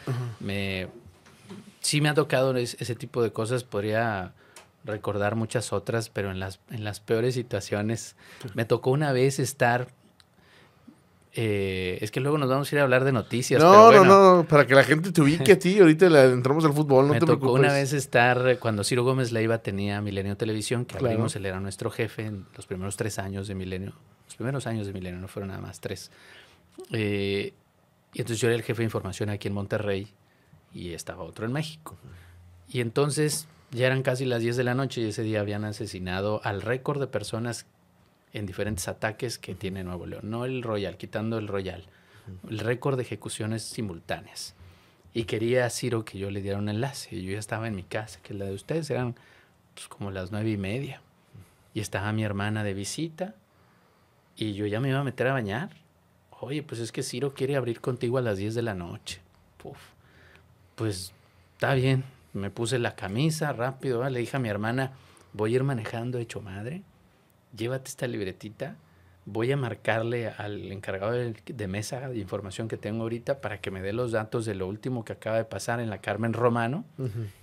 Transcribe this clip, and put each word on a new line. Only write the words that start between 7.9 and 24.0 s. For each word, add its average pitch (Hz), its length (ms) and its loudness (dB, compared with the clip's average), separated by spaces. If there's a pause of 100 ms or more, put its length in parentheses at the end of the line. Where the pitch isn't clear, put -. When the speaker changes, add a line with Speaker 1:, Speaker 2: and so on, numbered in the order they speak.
Speaker 1:
Sí. 123 120 -12
Speaker 2:
Me 117 100 -2
tocó 123 280 2
una 143 200 2
vez 131 280 2
estar, 123 500 0 (1400)
eh, 95 680 -2
es 110 80 -4
que - 100 -6
luego 143 180 0
nos 135 120 0
vamos 135 220 0
a 151 40 -2
ir 143 40 2
a 143 40 6
hablar 127 200 6
de 139 80 4
noticias, 127 500 2
Speaker 1:
No, 165 100 12
Speaker 2:
pero 208 120 12
Speaker 1:
no, 220 220 12
Speaker 2:
bueno. 190 320 12
Speaker 1:
no, 165 100 4
para 143 180 8
que 120 80 4
la 135 100 10
gente 156 280 2
te 165 100 4
ubique 147 300 6
a 185 80 10
ti, 185 200 4
ahorita 170 300 10
le 147 220 10
entramos 135 340 2
al 147 80 6
fútbol, 143 340 6
no 147 60 4
Speaker 2:
Me 147 60 4
Speaker 1:
te 170 80 6
Speaker 2:
tocó 127 240 4
una 139 160 6
Speaker 1:
preocupes. 143 60 4
Speaker 2:
vez 139 200 0
estar, 123 540 4
eh, 123 100 4
cuando 110 260 0
Ciro 120 200 2
Gómez 131 280 2
Leiva 113 280 2
tenía 101 420 -2
Milenio 101 360 -4
Televisión, 110 480 -4
que - 120 -10
Speaker 1:
Claro. 123 160 0
Speaker 2:
abrimos, 113 220 0
él 98 100 -8
era 95 140 -4
nuestro 98 320 -6
jefe 110 340 -6
en 104 200 -8 (100)
los - 100 -18
primeros 95 320 -8
tres 107 220 -6
años 98 280 -8
de 101 80 -8
Milenio. 95 380 -8 (320)